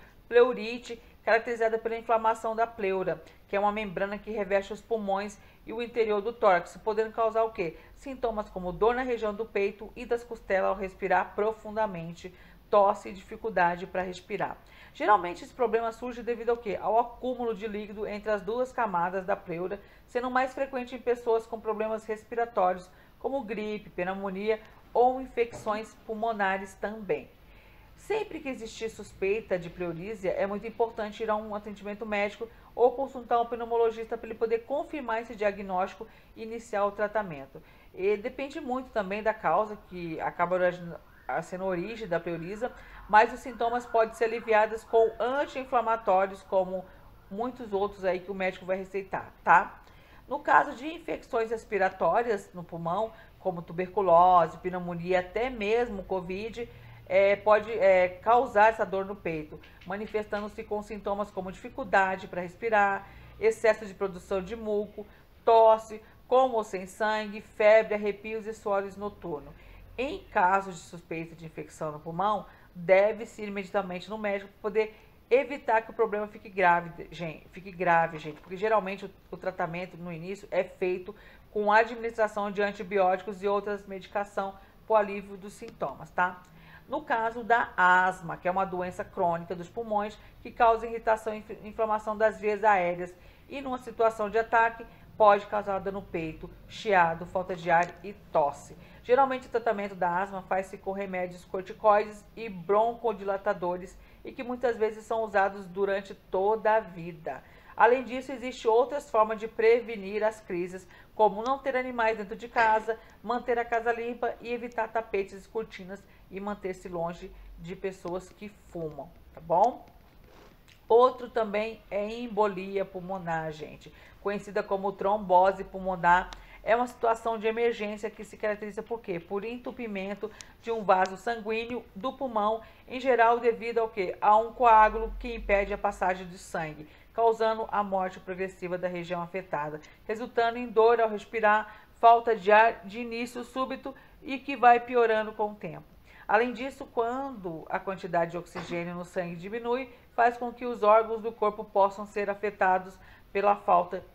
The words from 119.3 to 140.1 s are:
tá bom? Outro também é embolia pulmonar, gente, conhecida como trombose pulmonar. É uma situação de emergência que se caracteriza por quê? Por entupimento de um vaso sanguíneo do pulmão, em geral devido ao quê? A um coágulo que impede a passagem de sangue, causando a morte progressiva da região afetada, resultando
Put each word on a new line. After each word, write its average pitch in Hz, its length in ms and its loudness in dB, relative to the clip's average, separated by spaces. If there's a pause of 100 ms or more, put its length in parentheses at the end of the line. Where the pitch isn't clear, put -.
tá 156 80 -18
bom? 180 440 2 (1000)
Outro 247 420 6
também 214 600 -4
é 202 180 -4
embolia 202 800 -2
pulmonar, 170 640 -6
gente, 151 400 -16 (300)
conhecida 202 400 -4
como 196 300 -2
trombose 190 720 4
pulmonar. 185 640 2 (340)
É 214 120 4
uma 247 120 0
situação 226 520 -2
de 208 80 -2
emergência 220 640 -2
que 214 120 -16
se - 140 -20
caracteriza 214 460 -6
por 226 180 -8
quê? 175 180 -6
Por 196 240 -6
entupimento 220 880 -8 (320)
de 226 100 -6
um 226 120 -4
vaso 190 340 4
sanguíneo 226 640 -6 (120)
do 226 180 -6
pulmão, 220 480 -2 (260)
em 247 120 -10
geral 240 400 6
devido 233 400 0
ao 226 100 0
quê? 185 320 -4
A 208 160 8
um 226 160 0
coágulo 220 680 6
que 240 140 -8
impede 202 400 0
a 202 40 -6
passagem 190 500 -2
de 175 100 -16
sangue, 156 500 -10 (260)
causando 220 560 2
a 208 140 0
morte 190 380 -4
progressiva 185 560 -8
da 175 100 -4
região 175 340 -6
afetada, 170 600 -8 (260)
resultando 233 500 -2